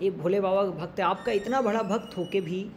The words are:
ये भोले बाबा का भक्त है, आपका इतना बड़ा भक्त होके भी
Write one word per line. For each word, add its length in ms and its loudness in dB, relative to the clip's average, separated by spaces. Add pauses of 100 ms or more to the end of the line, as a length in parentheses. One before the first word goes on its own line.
ये 100 2
भोले 300 2
बाबा 220 4
का 60 0
भक्त 300 -8
है, 60 2
आपका 260 0
इतना 300 2
बड़ा 200 2
भक्त 360 -2
होके 240 0
भी 360 -4